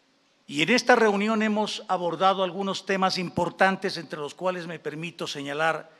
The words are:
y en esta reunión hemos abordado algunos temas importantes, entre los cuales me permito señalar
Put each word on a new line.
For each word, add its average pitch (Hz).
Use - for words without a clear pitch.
y 143
en 160
esta 240
reunión 214
hemos 214
abordado 185
algunos 185
temas 190
importantes, 180
entre 160
los 143
cuales 180
me 165
permito 156
señalar 151